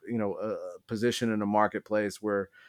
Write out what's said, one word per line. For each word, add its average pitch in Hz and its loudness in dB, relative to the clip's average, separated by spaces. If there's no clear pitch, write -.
you 117 -4
know, 101 -2
a, 101 -4
a 90 -10
position 113 0
in 107 0
a 101 0
marketplace 104 2
where, 101 0